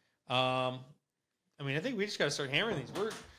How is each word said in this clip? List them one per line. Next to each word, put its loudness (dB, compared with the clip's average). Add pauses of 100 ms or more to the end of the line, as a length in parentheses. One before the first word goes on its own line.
(300)
Um, 2 (800)
I -8
mean, 0
I 2
think -2
we 2
just -6
gotta 4
start -2
hammering 2
these. -6
We're, -2 (280)